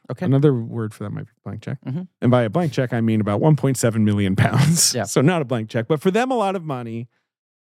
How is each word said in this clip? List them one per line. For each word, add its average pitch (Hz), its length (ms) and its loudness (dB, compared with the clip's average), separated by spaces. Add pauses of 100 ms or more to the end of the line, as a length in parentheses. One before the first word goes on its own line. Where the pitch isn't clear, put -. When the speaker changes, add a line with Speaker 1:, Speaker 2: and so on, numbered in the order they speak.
(100)
Speaker 1:
Okay. 151 160 -6
Speaker 2:
Another 139 280 4
word 113 380 -6
for - 120 -12
that 104 60 -8
might 104 160 -10
be - 60 -20 (120)
blank 107 180 -12
check. 131 240 -8
Speaker 1:
Mm-hmm. 139 160 -6 (180)
Speaker 2:
And 123 100 4
by 123 120 4
a 107 80 -2
blank 170 220 -2
check, 131 200 -4
I 117 80 -2
mean 110 200 2
about 104 200 0
one 151 160 4
point 131 220 0
seven 113 260 0
million 101 320 2
pounds. 135 580 2
Speaker 1:
Yeah. 104 100 -2
Speaker 2:
<laughs> - 80 -8
So 151 80 2
not 165 200 4
a 143 40 -2
blank 113 260 -4
check, 113 180 -4
but 156 120 0
for 190 100 2
them, 240 200 0
a 262 60 0
lot 196 200 0
of 175 80 -6
money. 120 440 -8 (640)